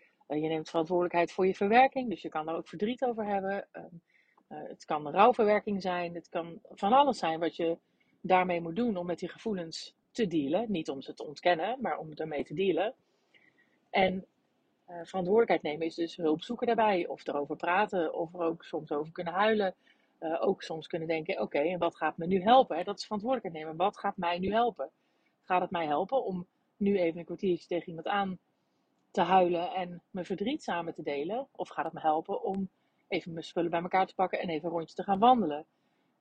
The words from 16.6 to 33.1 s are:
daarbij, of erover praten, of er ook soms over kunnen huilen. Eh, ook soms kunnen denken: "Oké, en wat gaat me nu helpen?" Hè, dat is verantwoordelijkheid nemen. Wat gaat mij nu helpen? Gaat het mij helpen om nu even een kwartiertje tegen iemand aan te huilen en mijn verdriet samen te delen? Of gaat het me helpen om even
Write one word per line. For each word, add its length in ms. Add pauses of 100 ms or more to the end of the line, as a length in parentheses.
daarbij, 400
of 200
erover 280
praten, 580
of 200
er 80
ook 220
soms 280
over 200
kunnen 220
huilen. 420 (420)
Eh, 240
ook 200
soms 260
kunnen 200
denken: 340
"Oké, 180
en 200
wat 160
gaat 220
me 100
nu 140
helpen?" 360
Hè, 60
dat 140
is 60
verantwoordelijkheid 640
nemen. 200
Wat 120
gaat 200
mij 220
nu 120
helpen? 380 (540)
Gaat 180
het 100
mij 140
helpen 380
om 240 (300)
nu 220
even 200
een 60
kwartiertje 420
tegen 200
iemand 200
aan 320 (720)
te 100
huilen 520
en 360
mijn 160
verdriet 380
samen 300
te 100
delen? 480
Of 180
gaat 160
het 80
me 60
helpen 440
om 260 (380)
even 240